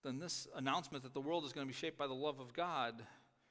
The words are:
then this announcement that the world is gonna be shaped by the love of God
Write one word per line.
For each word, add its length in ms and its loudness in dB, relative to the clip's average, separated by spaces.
then 160 -2
this 340 -2
announcement 520 2
that 80 -10
the 80 0
world 240 2
is 80 -4
gonna 120 -2
be 60 -2
shaped 260 -2
by 100 2
the 60 -2
love 280 0
of 100 -10
God 540 2